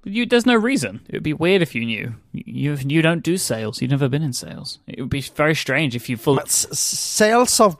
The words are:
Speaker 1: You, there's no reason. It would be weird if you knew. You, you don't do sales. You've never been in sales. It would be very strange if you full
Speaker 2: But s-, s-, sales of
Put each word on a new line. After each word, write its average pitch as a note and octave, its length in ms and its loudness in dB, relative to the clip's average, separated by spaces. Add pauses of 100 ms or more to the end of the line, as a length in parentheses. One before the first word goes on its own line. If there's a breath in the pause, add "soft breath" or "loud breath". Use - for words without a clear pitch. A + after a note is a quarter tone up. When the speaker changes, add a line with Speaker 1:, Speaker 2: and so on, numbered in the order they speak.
Speaker 1:
You, A3 240 -2
there's A#3+ 200 2
no B3 100 6
reason. G#3 520 0
It - 60 -8
would - 80 -6
be D3+ 100 -2
weird F3 300 2
if D3+ 140 -2
you A#2 80 -4
knew. A2+ 320 -6 (160)
You, C3+ 420 -4
you C#3+ 280 2
don't E3 200 2
do E3+ 140 0
sales. A2 440 -4
You've B2+ 120 0
never C#3 160 2
been C#3+ 160 -2
in C3+ 80 -2
sales. - 560 -12
It - 120 -12
would C3+ 100 -8
be C#3+ 100 -4
very D3+ 340 0
strange C3 400 0
if A#2+ 140 -6
you B2 80 -2
full C#3 180 2
Speaker 2:
But D3 120 0
s-, - 260 0
s-, C#3+ 80 -4
sales - 800 2
of G3 200 6